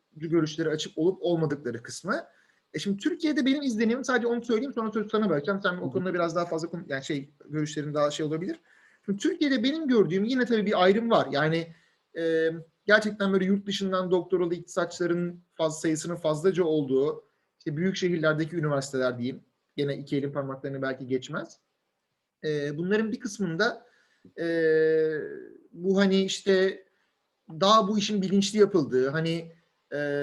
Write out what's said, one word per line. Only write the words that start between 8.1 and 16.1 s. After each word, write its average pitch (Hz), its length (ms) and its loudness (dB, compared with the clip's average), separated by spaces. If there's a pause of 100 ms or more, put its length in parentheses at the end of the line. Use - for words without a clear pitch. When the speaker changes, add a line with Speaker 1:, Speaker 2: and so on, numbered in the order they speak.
Speaker 1:
olabilir. 165 340 -4 (460)
Şimdi 202 120 -2
Türkiye'de 294 440 2
benim 302 260 0
gördüğüm 196 360 4
yine 254 220 2
tabii 214 200 2
bir 180 160 4
ayrım 214 280 4
var. 143 200 4
Yani, 160 440 0 (440)
e, 165 320 2 (360)
gerçekten 208 460 2
böyle 185 120 2
yurt 196 220 2
dışından 190 440 -2
doktoralı 180 440 0
iktisatçıların 175 880 -4 (100)
faz-, 156 260 -2
sayısının 165 360 -2